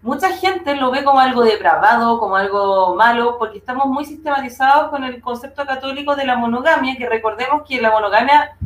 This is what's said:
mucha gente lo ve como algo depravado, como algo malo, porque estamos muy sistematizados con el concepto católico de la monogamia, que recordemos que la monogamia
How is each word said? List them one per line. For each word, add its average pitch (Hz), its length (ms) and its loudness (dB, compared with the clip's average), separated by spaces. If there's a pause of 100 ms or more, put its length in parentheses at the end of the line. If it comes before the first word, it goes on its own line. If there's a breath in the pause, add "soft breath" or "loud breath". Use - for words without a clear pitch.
mucha 285 300 -4
gente 359 440 -2
lo 262 160 -2
ve 277 120 -2
como 277 160 4
algo 247 240 2
depravado, 226 760 2
como 196 160 -2
algo 196 600 0
malo, 240 420 2
porque 220 220 -6
estamos 269 280 -4
muy 277 180 -4
sistematizados 285 840 0
con 269 140 -6
el 247 180 -10
concepto 262 440 -10
católico 269 500 -6
de 277 100 -4
la 254 100 0
monogamia, 240 640 0
que 247 120 -8
recordemos 226 580 -2
que 254 140 -4
la 220 100 2
monogamia 220 640 2 (100)